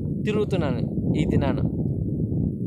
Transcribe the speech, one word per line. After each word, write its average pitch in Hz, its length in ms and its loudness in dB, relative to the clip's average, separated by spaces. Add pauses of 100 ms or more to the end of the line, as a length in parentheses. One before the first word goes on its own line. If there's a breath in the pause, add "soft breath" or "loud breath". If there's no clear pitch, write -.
(260)
తిరుగుతున్నాను 160 540 0 (380)
ఈ 151 80 2
దినాన. 139 320 2 (1080)